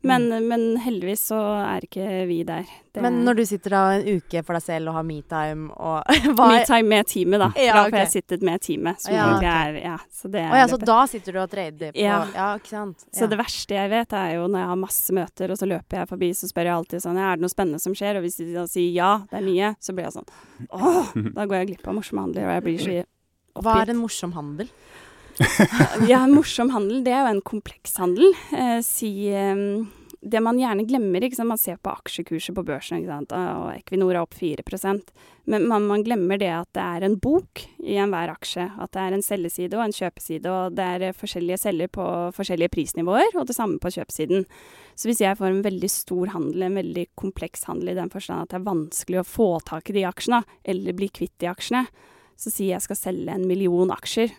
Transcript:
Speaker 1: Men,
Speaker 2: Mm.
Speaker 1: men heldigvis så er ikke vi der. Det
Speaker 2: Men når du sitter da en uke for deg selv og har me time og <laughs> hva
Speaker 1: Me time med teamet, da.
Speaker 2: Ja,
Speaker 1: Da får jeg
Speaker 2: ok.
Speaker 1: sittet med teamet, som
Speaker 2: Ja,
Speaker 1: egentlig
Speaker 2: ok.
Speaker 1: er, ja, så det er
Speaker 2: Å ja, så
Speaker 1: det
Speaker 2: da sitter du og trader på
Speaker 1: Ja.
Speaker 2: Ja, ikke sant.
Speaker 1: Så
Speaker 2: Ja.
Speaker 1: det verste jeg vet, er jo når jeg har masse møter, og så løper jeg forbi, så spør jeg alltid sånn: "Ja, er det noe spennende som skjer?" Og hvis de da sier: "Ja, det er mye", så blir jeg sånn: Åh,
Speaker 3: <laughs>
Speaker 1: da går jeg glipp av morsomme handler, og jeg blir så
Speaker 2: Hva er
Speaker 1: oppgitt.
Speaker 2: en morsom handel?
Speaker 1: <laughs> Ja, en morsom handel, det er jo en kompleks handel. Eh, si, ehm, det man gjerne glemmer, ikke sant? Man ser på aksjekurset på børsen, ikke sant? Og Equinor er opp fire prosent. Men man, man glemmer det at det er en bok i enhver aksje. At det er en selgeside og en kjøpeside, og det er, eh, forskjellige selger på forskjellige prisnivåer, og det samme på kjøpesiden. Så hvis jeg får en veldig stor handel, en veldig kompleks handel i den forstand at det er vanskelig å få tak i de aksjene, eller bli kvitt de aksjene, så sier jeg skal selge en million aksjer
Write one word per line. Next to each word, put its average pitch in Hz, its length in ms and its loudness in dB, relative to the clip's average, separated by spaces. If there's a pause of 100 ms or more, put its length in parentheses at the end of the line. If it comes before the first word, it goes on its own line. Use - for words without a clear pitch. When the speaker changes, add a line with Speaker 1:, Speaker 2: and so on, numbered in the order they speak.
Speaker 1:
Men, 247 260 4
Speaker 2:
Mm. 226 180 0
Speaker 1:
men 233 300 2
heldigvis 214 540 -2
så 220 40 0 (400)
er - 60 -6
ikke 185 460 -4
vi 170 160 -2
der. 170 200 -6 (300)
Det - 80 -4
Speaker 2:
Men 240 240 2
når 240 120 6
du 226 80 4
sitter 196 260 -4
da 190 180 6
en 196 160 2
uke 170 400 -2
for 175 80 -4
deg 165 80 0
selv 160 280 -4
og 160 40 -4
har 160 100 -2
me 156 200 -6
time 156 480 -4
og 160 340 -4
<laughs> 269 320 4
hva 240 100 10
Speaker 1:
Me 226 180 8
time 233 240 6
med 214 180 4
teamet, 190 320 2
da. 190 200 4
Speaker 2:
Ja, 240 140 6
Speaker 1:
Da 208 160 8
får - 80 0
jeg 196 100 4
Speaker 2:
ok. - 40 -2
Speaker 1:
sittet 180 320 -2
med 180 180 0
teamet, - 400 -4
som 202 140 -2
Speaker 2:
Ja, 214 100 4
Speaker 1:
egentlig 190 240 4
Speaker 2:
ok. 156 280 0
Speaker 1:
er, - 40 -8
ja, 165 160 -6 (160)
så - 180 -12
det 202 100 -2
er 165 100 -2
Speaker 2:
Å 240 60 4
ja, 254 100 10
så 254 100 2
Speaker 1:
det 208 80 -4
Speaker 2:
da 233 220 8
sitter 196 260 -8
du 185 60 -2
og 185 100 -2
trader 160 420 -6
på - 40 -16
Speaker 1:
Ja. 202 280 2 (120)
Speaker 2:
Ja, 202 220 -2
ikke - 120 -14
sant. 208 280 -8 (140)
Speaker 1:
Så - 100 -4
Speaker 2:
Ja. 220 60 2
Speaker 1:
det 208 120 0
verste - 300 -6
jeg 202 200 0
vet, 226 240 0
er 185 220 -2
jo 170 120 -2
når 196 120 0
jeg 185 80 -2
har 180 80 -2
masse - 360 -4
møter, 180 400 -2
og 196 60 -2
så 190 100 -2
løper 175 300 -4
jeg 175 100 -4
forbi, 180 240 -2
så - 200 -6
spør 170 140 -2
jeg 175 80 0 (120)
alltid 175 160 -8
sånn: 170 140 -4
"Ja, 190 180 0
er - 40 0
det 160 40 -2
noe 180 80 0
spennende 160 320 -2
som 185 140 -4
skjer?" 202 220 -2
Og 175 60 -4
hvis 175 140 -6
de 170 160 -8
da 175 140 -4
sier: 175 260 0
"Ja, 185 240 4 (140)
det 185 80 -6
er - 20 -4
mye", 190 380 0
så - 160 -10
blir 175 80 -6
jeg 151 100 -8
sånn: - 140 -14 (440)
Åh, 233 420 2
Speaker 3:
<laughs> 110 200 -2
Speaker 1:
da 208 140 -4
går 190 180 0
jeg - 40 -6
glipp - 180 -12
av 190 80 -4
morsomme 208 260 -6
handler, 185 240 -4
og 180 80 0
jeg 180 100 0
blir 165 160 -2
så 180 260 -2 (580)
Speaker 2:
Hva 226 80 4 (100)
er 226 40 4
Speaker 1:
oppgitt. 220 40 -6
Speaker 2:
en 240 80 0
morsom 196 360 -4
handel? 151 360 -8 (680)
Speaker 1:
<laughs> - 720 4
Ja, 254 160 8
en 277 100 8
morsom 269 380 4
handel, 226 320 0
det 247 80 2
er 269 140 4
jo 214 100 2
en 196 60 0
kompleks - 560 -10
handel. 202 340 6 (220)
Eh, 247 280 0
si, 208 520 -4
ehm, 202 560 0 (360)
det 220 160 0
man 233 160 2
gjerne 220 300 0
glemmer, 208 340 0
ikke 247 140 -2
sant? 233 140 -2
Man 220 80 -2
ser 180 180 -2
på - 160 -8
aksjekurset - 640 -8
på 185 80 -4
børsen, 151 400 -6
ikke 180 40 -6
sant? 147 260 -8
Og 175 500 -6
Equinor 185 320 2
er 170 60 0
opp - 120 -6
fire 156 300 -6
prosent. 196 480 -4 (340)
Men 214 220 2
man, 208 200 2
man 208 180 2
glemmer 196 340 0
det 196 80 0
at 170 240 -4
det 196 100 -4
er 175 220 -4
en 196 140 2
bok 311 480 0 (180)
i - 160 -2
enhver 180 340 0
aksje. 185 460 -6
At - 140 -10
det 190 80 -4
er 190 120 -2
en 202 80 0
selgeside 180 520 -4
og 233 100 -2
en 208 80 0
kjøpeside, 160 540 -6
og 185 280 -2
det 185 120 -2
er, 180 240 -4
eh, - 20 -6
forskjellige 180 480 -6
selger 180 300 -2
på 180 180 -6 (260)
forskjellige 180 380 -2
prisnivåer, 190 640 0
og 285 100 -2
det 247 120 -6
samme 202 200 -2
på 180 140 -4
kjøpesiden. 180 540 -2 (500)
Så 226 140 -4
hvis 233 100 0
jeg 196 180 2
får 190 140 -2
en 196 120 2
veldig 190 260 -2
stor 180 380 -2
handel, 180 360 -4
en 185 120 -2
veldig 175 320 -4 (100)
kompleks - 480 -8
handel - 240 -6
i 185 60 -4
den 180 140 -6
forstand 175 340 -8
at 170 120 -10
det 185 60 -6
er 202 100 -4
vanskelig 170 480 -2
å 180 80 -2
få 180 380 2
tak 160 240 -10
i 196 40 -6
de 196 120 2
aksjene, 233 400 0 (180)
eller 190 300 -4
bli 196 160 -2
kvitt - 300 -8
de 175 80 -2
aksjene, 247 400 -2 (500)
så - 120 -10
sier 196 200 -2 (100)
jeg - 40 -6
skal 202 120 -6
selge 180 400 -6
en 185 100 -2
million 180 460 4
aksjer - 480 0